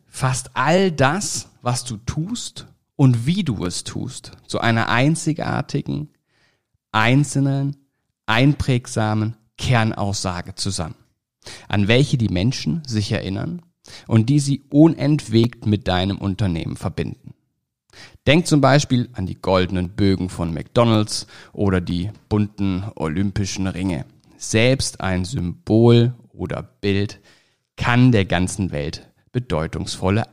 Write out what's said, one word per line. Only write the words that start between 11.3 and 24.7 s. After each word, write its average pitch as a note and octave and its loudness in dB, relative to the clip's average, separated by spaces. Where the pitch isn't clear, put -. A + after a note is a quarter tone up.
an G2 0
welche C3 4
die A2 0
Menschen B2+ -2
sich G#2+ -2
erinnern G#2+ -6
und A2+ 2
die D3 4
sie C#3 -2
unentwegt C#3+ 2
mit G#2 0
deinem F#2 0
Unternehmen F#2 -2
verbinden. - -8
Denk D#3+ 6
zum D3+ 4
Beispiel C3 4
an F#2 -6
die - -10
goldenen F2+ 0
Bögen F#2+ 0
von E2+ -4
McDonald's A2 0
oder F#2 0
die F2 -4
bunten G2+ -2
olympischen F#2+ -4
Ringe. F2+ -4
Selbst B2 0